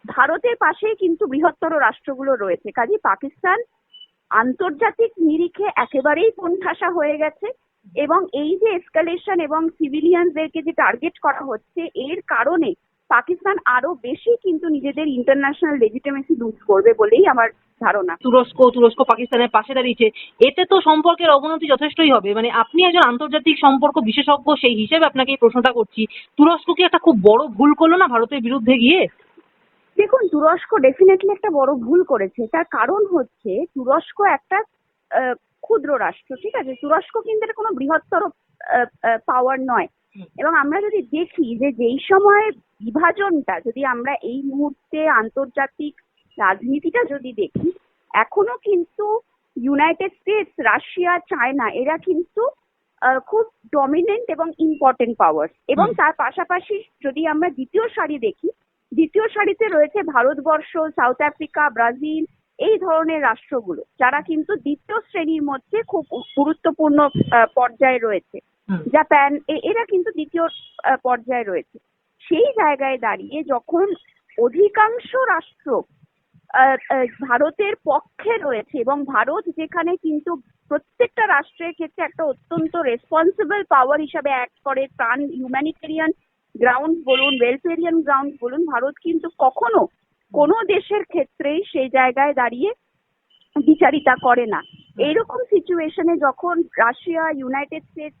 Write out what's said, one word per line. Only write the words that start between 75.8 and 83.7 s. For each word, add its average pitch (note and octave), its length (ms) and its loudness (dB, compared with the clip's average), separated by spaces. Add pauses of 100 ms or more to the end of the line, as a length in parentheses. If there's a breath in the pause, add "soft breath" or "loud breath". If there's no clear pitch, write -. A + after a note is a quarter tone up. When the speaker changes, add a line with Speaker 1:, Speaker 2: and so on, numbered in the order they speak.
Speaker 1:
আহ, C4 420 2
আহ, B3+ 100 0 (220)
ভারতের D#4+ 460 0 (120)
পক্ষে F4+ 520 -4
রয়েছে C4 420 -6
এবং C4+ 240 -2
ভারত C4+ 400 -2 (140)
যেখানে E4+ 380 -4
কিন্তু D#4+ 400 -6 (320)
প্রত্যেকটা G#4+ 600 -4
রাষ্ট্রের E4 460 -2
ক্ষেত্রে D#4+ 320 -8
একটা - 180 -8
অত্যন্ত D#4+ 520 -6
রেসপন্সিবল E4 880 -2
পাওয়ার C#4 360 2